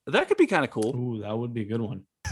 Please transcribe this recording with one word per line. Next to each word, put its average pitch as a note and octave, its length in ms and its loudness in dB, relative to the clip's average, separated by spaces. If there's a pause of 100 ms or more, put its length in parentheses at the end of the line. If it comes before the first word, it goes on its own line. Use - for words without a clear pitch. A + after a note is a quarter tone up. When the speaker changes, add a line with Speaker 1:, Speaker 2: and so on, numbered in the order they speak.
Speaker 1:
That D3 220 2
could G#4 100 2
be E4 80 6
kinda D3+ 220 2
cool. A#2 280 0
Speaker 2:
Ooh, B2 260 -4
that G#2 140 -4
would A#2+ 160 -4
be A#2 100 -4
a G2+ 40 -6
good A2+ 140 -2
one. A2+ 220 -6 (300)